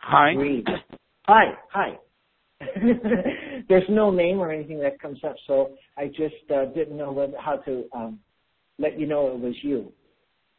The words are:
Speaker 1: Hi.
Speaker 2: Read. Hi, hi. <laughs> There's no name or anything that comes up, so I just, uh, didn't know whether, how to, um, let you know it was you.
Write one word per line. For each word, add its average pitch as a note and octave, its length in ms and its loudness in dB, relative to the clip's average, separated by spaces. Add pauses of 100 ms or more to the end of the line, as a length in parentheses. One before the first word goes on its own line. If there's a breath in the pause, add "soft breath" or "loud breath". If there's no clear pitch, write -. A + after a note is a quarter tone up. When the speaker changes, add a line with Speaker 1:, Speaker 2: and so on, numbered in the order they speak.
Speaker 1:
Hi. D3 300 6
Speaker 2:
Read. C#3 340 -2 (640)
Hi, G#3 260 6 (180)
hi. D#3 280 -4 (640)
<laughs> A3+ 1080 -2
There's F#3 200 8
no G#3+ 220 4
name F3+ 280 2
or E3 120 -2
anything D#3 280 -8
that C#3 200 -2
comes C#3+ 240 -12
up, D3 120 -6 (120)
so C3+ 240 2 (260 soft breath)
I C#3+ 100 -4
just, D#3 280 -6 (180)
uh, C3+ 120 2
didn't D3 320 -4
know C#3+ 140 -8
whether, C#3 280 -2
how D3 180 -4
to, B2+ 360 -6
um, A2+ 260 -10 (580)
let D3+ 220 -2
you D3 80 -4
know D3 260 0
it B2 60 -8
was B2 220 -6
you. B2+ 300 -4 (680)